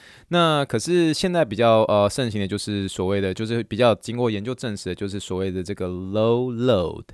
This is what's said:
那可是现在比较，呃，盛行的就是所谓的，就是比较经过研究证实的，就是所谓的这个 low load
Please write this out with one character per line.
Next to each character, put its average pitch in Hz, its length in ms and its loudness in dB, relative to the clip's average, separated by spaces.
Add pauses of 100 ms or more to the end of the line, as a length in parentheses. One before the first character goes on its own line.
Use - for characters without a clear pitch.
(300)
那 160 340 2
可 113 160 -2
是 165 340 2
现 180 180 -2
在 170 120 4
比 107 100 -8
较， 113 280 6
呃， 101 280 4
盛 127 180 -2
行 107 120 -4
的 98 80 -2
就 98 100 -2
是 101 300 -4
所 92 180 -2
谓 98 140 0
的， 95 120 0
就 107 140 -4
是 117 160 -2
比 101 140 -8
较 117 180 6
经 113 220 -10
过 120 120 0
研 101 140 -2
究 127 100 -6
证 117 240 -6
实 - 120 -8
的， 90 80 -4
就 101 100 -6
是 98 140 -6
所 92 180 -6
谓 95 140 -2
的 92 100 -4
这 90 100 -6
个 92 140 -6
low 107 640 0
load 113 600 0